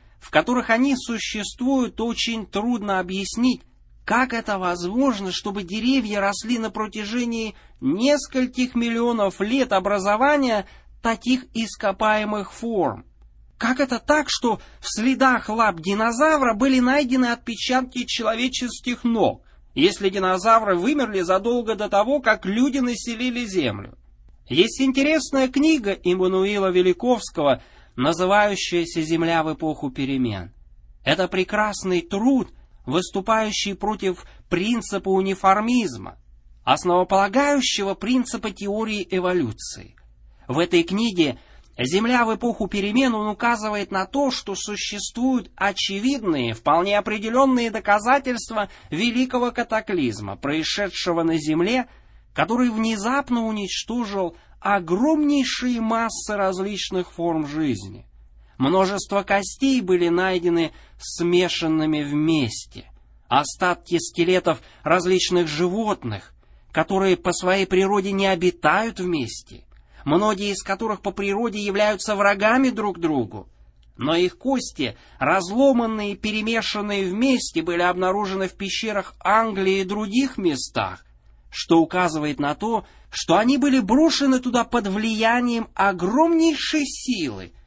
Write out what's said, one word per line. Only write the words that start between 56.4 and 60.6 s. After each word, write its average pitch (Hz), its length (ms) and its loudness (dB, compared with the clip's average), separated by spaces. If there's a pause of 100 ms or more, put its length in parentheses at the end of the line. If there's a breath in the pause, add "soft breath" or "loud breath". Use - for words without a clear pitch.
форм 160 340 -2
жизни. 123 600 -4 (520)
Множество 190 640 2
костей 202 580 0
были 180 280 2
найдены 170 640 0 (260 soft breath)